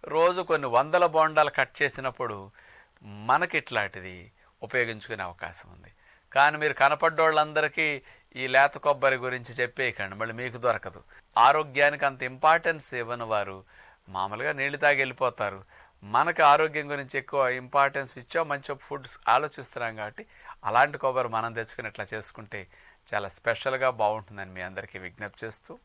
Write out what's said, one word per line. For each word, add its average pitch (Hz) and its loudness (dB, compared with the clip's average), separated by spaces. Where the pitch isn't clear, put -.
రోజు 175 2
కొన్ని 147 0
వందల 156 4
బొండాలు 156 4
కట్ 131 0
చేసినప్పుడు 131 -4
మనకి 160 2
ఇట్లాంటిది 95 -6
ఉపయోగించుకునే 113 -4
అవకాశం 87 -14
ఉంది. - -20
కానీ 147 4
మీరు 151 0
కనపడ్డోళ్ళందరికీ 151 2
ఈ 131 -4
లేత 139 6
కొబ్బరి 135 4
గురించి 123 -8
చెప్పేయకండి, 113 -4
మళ్ళీ 113 -4
మీకు 120 -10
దొరకదు. 107 -2
ఆరోగ్యానికి 143 2
అంత 127 -16
ఇంపార్టెన్స్ 156 2
ఇవ్వని 117 -8
వారు 98 -2
మామూలుగా 107 -4
నీళ్ళు 143 -4
తాగి 143 4
వెళ్ళిపోతారు. 113 -4
మనకి 147 2
ఆరోగ్యం 151 2
గురించి 139 -6
ఎక్కువ 139 0
ఇంపార్టెన్స్ 139 0
ఇచ్చా, 165 -4
మంచి 139 -8
ఫుడ్స్ 135 -12
ఆలోచిస్తున్నాం 127 -4
కాబట్టి 104 -10
అలాంటి 135 4
కొబ్బరి 127 0
మనం 117 -4
తెచ్చుకుని 110 -10
ఇట్లా 101 -10
చేసుకుంటే 107 -12
చాలా 101 -4
స్పెషల్గా 131 -2
బాగుంటుందని 104 -4
మీ 92 -8
అందరికీ 95 -12
విజ్ఞప్తి 101 -12
చేస్తూ - -14